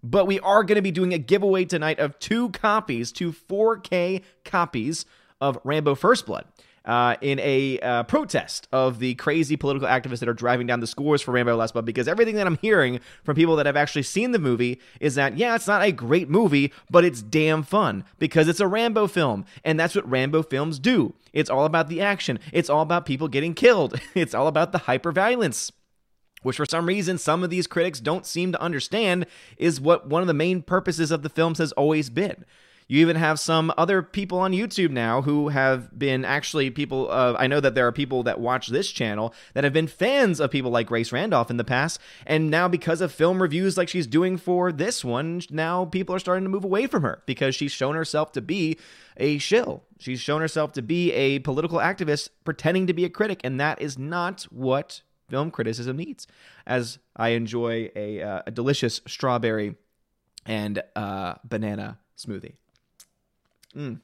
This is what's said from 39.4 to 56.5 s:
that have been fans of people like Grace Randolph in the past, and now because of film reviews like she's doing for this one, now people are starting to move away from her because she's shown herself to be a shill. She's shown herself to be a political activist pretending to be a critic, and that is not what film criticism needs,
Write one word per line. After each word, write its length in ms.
that 100
have 80
been 140
fans 540
of 100
people 220
like 160
Grace 240
Randolph 400
in 60
the 60
past, 380
and 240
now 180
because 340
of 100
film 280
reviews 380
like 100
she's 200
doing 280
for 360
this 340
one, 460
now 340
people 300
are 40
starting 240
to 60
move 140
away 240
from 160
her 240
because 260
she's 180
shown 220
herself 380
to 100
be 380
a 220
shill. 460
She's 200
shown 220
herself 300
to 100
be 320
a 240
political 400
activist 520
pretending 440
to 60
be 120
a 60
critic, 320
and 160
that 200
is 200
not 500
what 520
film 200
criticism 460
needs, 320